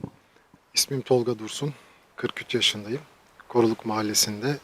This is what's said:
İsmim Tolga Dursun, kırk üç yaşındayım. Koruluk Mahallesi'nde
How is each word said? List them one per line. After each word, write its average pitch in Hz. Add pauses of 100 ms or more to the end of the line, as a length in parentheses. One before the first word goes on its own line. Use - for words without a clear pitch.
(760)
İsmim -
Tolga 120
Dursun, 135 (420)
kırk -
üç -
yaşındayım. 107 (480)
Koruluk 117
Mahallesi'nde 107